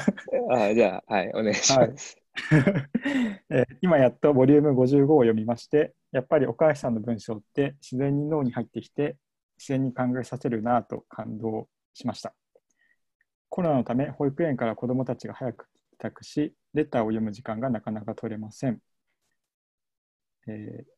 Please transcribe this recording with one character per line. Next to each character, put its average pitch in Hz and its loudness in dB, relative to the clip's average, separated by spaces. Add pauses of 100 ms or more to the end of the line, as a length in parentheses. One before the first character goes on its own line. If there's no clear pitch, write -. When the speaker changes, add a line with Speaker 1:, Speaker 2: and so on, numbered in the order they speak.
(500)
Speaker 1:
あ、 110 2
じ 117 6
ゃ 92 -2
あ、 110 -4
は 95 2
い、 98 -4
お 113 -4
願 107 0
い 101 0
し 135 2
ま 123 6 (100)
す。 - -18 (160)
Speaker 2:
は - 2
い。 160 0 (600)
<laughs> - -
え 135 2
ー、 - -4
今 170 4
や 127 6
っ - -2
と 147 4
ボ 131 6
リ 143 8
ュ 147 10
ー 143 6
ム 147 4
五 127 4
十 139 6
五 151 6
を 139 8
読 113 4
み 110 -2
ま 117 -2
し - -18
て、 - 0 (180)
や 131 -2
っ - -10
ぱ 160 2
り 131 2
岡 156 0
橋 143 2
さ 143 -6
ん 117 -2
の 110 -4
文 113 -6
章 110 -10
っ 104 -16 (120)
て 143 0
自 - -10
然 139 0
に 147 -2
脳 156 -2
に 123 -2
入 120 -4
っ - -10
て - -10
き - -18
て、 - -6 (420)
自 - -20
然 135 0
に 127 -2
考 127 -4 (140)
え 120 -6
さ 123 -10
せ 147 -6
る 113 -2
な 120 2
ぁ - -14
と - -12
感 110 -12
動 110 -6 (240)
し - -12
ま 110 -4
し - -16
た。 - -12 (1120)
コ - -6
ロ 165 0
ナ 143 2
の 120 0
た 120 -4
め、 139 0
保 143 -4
育 143 -2
園 143 0
か 120 -4
ら 110 -2
子 - -8
ど 123 -2
も 131 -2
た 123 -6
ち - -14
が 107 -12
早 127 -8
く - -18 (220)
帰 - -20
宅 - -12
し、 147 -6 (180)
レ 151 0
タ 135 -2
ー - 2
を 107 0
読 110 -2
む 107 -4
時 113 -16
間 110 -8
が 131 -4
な 110 -2
か - -8
な 107 -8
か 104 -8
取 113 -10
れ 107 -10
ま 107 -12
せ 127 -4
ん。 107 -6 (1700)
え 110 -14
ー、 - -20 (120)